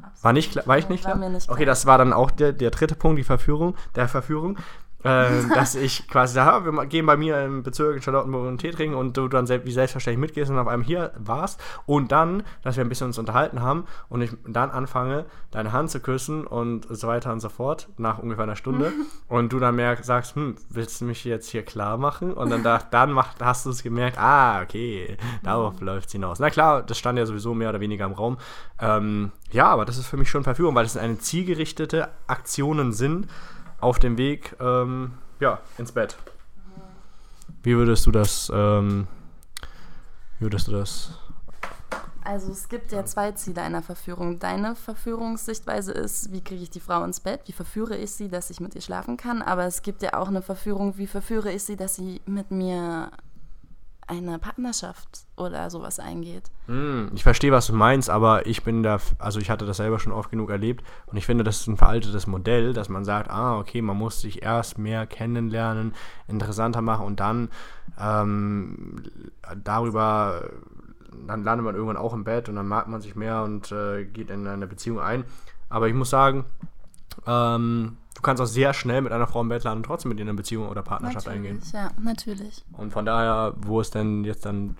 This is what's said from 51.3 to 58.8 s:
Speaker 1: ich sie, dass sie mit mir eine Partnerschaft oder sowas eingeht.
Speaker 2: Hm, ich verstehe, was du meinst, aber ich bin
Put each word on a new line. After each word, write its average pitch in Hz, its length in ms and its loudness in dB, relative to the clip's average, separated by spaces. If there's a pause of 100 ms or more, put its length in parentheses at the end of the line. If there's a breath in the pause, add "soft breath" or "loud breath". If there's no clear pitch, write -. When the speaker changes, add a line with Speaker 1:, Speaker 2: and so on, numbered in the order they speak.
Speaker 1:
ich 196 140 -6
sie, 208 120 -8
dass 190 200 -4
sie 185 300 -8
mit 196 240 -4
mir 180 600 -4 (960)
eine 175 320 -6
Partnerschaft - 840 -8 (160)
oder 175 340 -6
sowas - 280 -8
eingeht. 170 520 -8 (160)
Speaker 2:
Hm, 127 480 -2
ich 98 80 -2
verstehe, 131 300 8
was 123 160 6
du 113 60 2
meinst, 123 360 6
aber 107 360 6
ich 113 180 -2
bin 117 180 2